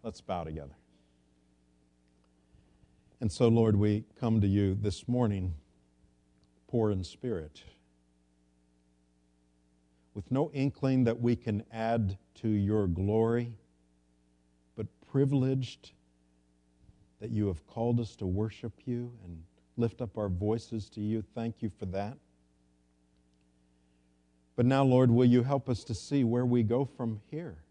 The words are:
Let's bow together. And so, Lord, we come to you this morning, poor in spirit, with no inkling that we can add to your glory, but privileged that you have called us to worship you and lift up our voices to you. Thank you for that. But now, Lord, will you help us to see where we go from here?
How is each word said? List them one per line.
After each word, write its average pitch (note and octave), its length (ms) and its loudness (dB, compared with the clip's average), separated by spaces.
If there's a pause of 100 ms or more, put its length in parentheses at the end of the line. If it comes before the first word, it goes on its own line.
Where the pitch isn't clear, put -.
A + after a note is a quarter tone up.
Let's - 180 -12
bow F2+ 220 -6
together. D#2 340 -12 (2500)
And A2 120 -2
so, B2 160 4
Lord, A2+ 280 6
we G#2 300 2 (100)
come A2 260 0
to G2+ 60 4
you G2 280 2
this G#2 320 -6
morning, G2+ 480 0 (1120)
poor A2 240 0
in F#2 120 -2
spirit, F2+ 600 -10 (2500)
with G#2 180 -8
no C3 200 0
inkling C3+ 520 0
that A#2 180 0
we A#2+ 140 2
can A2 360 -4
add A2+ 460 -2 (160)
to - 140 -8
your G#2 400 2
glory, A2+ 680 0 (1200)
but A2 120 -8 (180)
privileged C3+ 880 0 (1300)
that A2 100 -10
you G#2 180 -2
have F2+ 200 -6
called A#2+ 320 -2
us A2 160 -8
to G2+ 100 -8
worship G#2 480 -4 (120)
you A#2+ 260 -8 (120)
and E2+ 200 -16 (320)
lift A#2 260 -2
up A2+ 160 -8
our G#2 120 -2
voices G#2 600 -4
to G#2+ 120 -12
you. G#2+ 200 -2 (140)
Thank A2+ 260 -6
you A2+ 80 -6
for - 180 -12
that. G2+ 300 -6 (2500)
But A#2+ 100 2
now, C3+ 180 4
Lord, B2+ 280 6
will B2 140 6
you A#2+ 180 6
help C#3 260 -2
us A2+ 140 -4
to A#2+ 100 -8
see C#3 300 -2
where A#2+ 240 0
we A#2+ 160 2
go A#2+ 200 0
from A2+ 460 -8
here? D3+ 280 -12 (140)